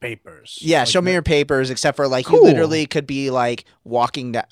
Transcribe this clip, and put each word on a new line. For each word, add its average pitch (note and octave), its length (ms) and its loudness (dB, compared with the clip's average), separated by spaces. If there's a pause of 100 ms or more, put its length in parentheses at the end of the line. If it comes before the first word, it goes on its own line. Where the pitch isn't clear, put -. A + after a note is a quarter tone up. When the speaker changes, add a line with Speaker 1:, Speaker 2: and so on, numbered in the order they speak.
Speaker 1:
papers." G#2+ 600 -16
Speaker 2:
Yeah, D#3 200 0
Speaker 1:
Like B2+ 80 0
Speaker 2:
"Show F#3 120 0
me F3+ 100 0
Speaker 1:
that. F#3 40 0
Speaker 2:
your F3 80 0
papers," C#3+ 480 0
except C3+ 260 -2
for, C#3+ 100 0
like, C3 200 -2
Speaker 1:
Cool. A3 140 4
Speaker 2:
you G#4+ 40 10
literally D#3 420 4
could C#3+ 200 -4
be, C#3 240 -6
like, A#2+ 340 -2 (200)
walking A#2+ 480 -4
down. A#2 200 -4